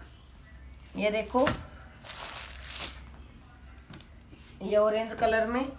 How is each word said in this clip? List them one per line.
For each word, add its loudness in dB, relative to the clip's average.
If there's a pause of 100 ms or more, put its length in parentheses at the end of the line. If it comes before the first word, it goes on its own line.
(960)
ये 4
देखो 4 (3250)
ये 2
ऑरेंज 4
कलर 6
में। 0